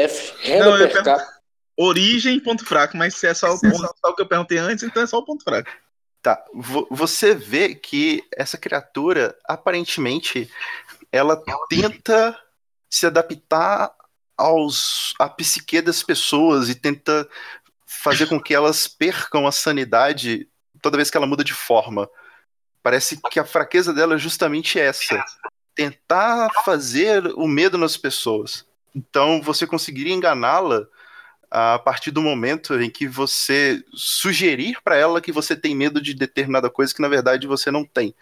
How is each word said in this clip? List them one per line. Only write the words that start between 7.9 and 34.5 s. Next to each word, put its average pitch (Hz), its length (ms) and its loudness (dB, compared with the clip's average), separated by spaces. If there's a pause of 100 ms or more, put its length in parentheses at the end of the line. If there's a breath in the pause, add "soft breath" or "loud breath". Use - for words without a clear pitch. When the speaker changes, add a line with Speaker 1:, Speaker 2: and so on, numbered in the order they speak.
Speaker 3:
essa - 220 -6
criatura, 143 880 -2
aparentemente, 151 1040 -4 (640 loud breath)
ela 147 260 2 (300)
tenta 220 680 0 (560)
se - 160 -2
adaptar 165 840 0 (460)
aos, 151 800 0
à 143 100 2
psique - 540 -2
das 170 200 -2
pessoas 147 680 2
e 123 40 -2
tenta 147 540 -2 (560 loud breath)
fazer 151 420 0
com 156 140 0
que - 140 -2
elas 151 320 2
percam 151 600 -2
a 139 60 0
sanidade 131 960 0 (320)
toda 143 160 0
vez 143 140 0
que - 60 -2
ela 147 100 2
muda 139 160 0
de - 100 -2
forma. 107 560 0 (760 soft breath)
Parece 131 380 0 (100)
que 160 100 0
a 147 40 0
fraqueza 170 480 0
dela 160 220 2
é 156 40 0
justamente 156 600 -2
essa. 135 440 0 (520)
Tentar 202 760 0 (160)
fazer 175 600 0 (100)
o 160 120 -2
medo 170 280 2
nas 165 200 0
pessoas. 110 680 -4 (300)
Então, 147 480 0
você 151 240 -2
conseguiria 156 480 -4
enganá-la 147 720 0 (640 soft breath)
a 117 280 2
partir 127 320 -2
do 147 120 -2
momento 143 580 -2
em 117 100 -2
que 139 180 -8
você 139 760 0 (120)
sugerir 175 880 -2